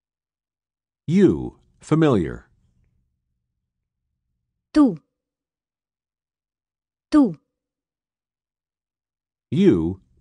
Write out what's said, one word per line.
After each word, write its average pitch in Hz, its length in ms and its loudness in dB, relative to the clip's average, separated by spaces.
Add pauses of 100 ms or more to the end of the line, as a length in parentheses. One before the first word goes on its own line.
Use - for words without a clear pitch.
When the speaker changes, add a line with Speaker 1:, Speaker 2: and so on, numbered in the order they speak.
(1080)
Speaker 1:
You, 120 540 0 (180)
familiar. 110 680 -2 (2250)
Speaker 2:
Tu. 247 260 2 (2000)
Tu. 247 280 0 (2250)
Speaker 1:
You, 101 480 0 (200)